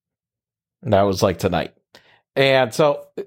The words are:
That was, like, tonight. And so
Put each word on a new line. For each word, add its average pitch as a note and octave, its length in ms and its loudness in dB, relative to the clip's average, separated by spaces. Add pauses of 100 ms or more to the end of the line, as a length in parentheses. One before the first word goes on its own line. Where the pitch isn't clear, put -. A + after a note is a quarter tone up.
(840)
That G#2 180 2
was, G2 200 0
like, G2 180 0
tonight. F2 340 -4 (600)
And C3+ 380 2
so C#3+ 320 0 (220)